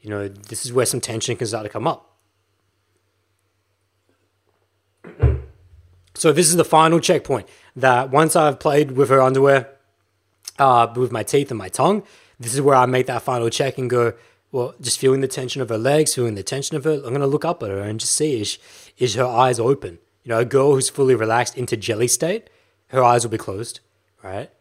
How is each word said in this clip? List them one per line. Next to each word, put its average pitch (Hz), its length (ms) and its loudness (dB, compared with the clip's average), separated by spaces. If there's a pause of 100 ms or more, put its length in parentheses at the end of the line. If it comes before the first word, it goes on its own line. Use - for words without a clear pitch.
You 104 100 -14
know, 101 180 -6
this 104 360 -14
is 120 80 -10
where 120 140 2
some 120 140 -4
tension 113 360 -6
can 120 100 -6
start 107 180 -6
to 104 40 -10
come 113 180 -6
up. - 300 -6 (3000)
<clears throat> - 260 0 (880)
So 160 160 4
this 165 140 4
is 170 80 2
the 165 100 4
final 160 360 4
checkpoint, 143 480 -2 (260)
that 127 360 2
once 156 260 4
I've 151 240 2
played 143 320 2
with 127 160 2
her 135 120 6
underwear, 135 480 4 (920)
uh, 123 340 6
with 123 160 -2
my 110 140 -4
teeth 143 260 -2
and 117 80 -8
my 95 100 -12
tongue, 185 360 0 (340)
this 120 160 -8
is 143 60 -2
where 139 160 4
I 127 100 4
make 127 200 0
that 123 160 -6
final 120 280 -2
check 135 280 -4
and 127 120 -6
go, 120 240 0 (380)
well, 123 280 -6
just 123 200 -6
feeling 135 220 2
the 131 60 -2
tension 131 320 -8
of 113 100 -6
her 117 60 -4
legs, 143 380 0
feeling 117 220 -4
the 98 80 -10
tension 139 320 -8
of 135 80 -8
her, 156 80 0 (120)
I'm 117 80 -8
gonna 143 140 -2
look 147 180 -2
up 170 200 -4
at 104 60 -6
her 98 100 -6
and 107 180 -8
just - 140 -4
see, 147 280 -2
is 104 60 -6
she, - 120 -8 (380)
is 120 200 -2
her 127 80 2
eyes 123 340 2
open? 113 400 -2 (240)
You - 80 -12
know, 113 80 0
a 117 60 2
girl 135 300 2
who's 135 140 0
fully 131 280 2
relaxed 113 420 -2
into 120 180 -4
jelly 110 300 -2
state, 175 420 -4 (400)
her 131 140 0
eyes 120 220 4
will 110 80 -6
be 110 40 -4
closed, 107 440 -10 (420)
right? 98 380 -12